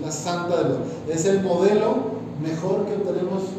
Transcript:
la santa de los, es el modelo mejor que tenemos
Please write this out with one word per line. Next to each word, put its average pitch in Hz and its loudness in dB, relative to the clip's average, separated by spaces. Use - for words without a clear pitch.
la 156 -6
santa 175 -2
de 151 4
los, - 0
es 165 0
el 196 4
modelo 202 4
mejor 180 0
que 202 -2
tenemos 180 0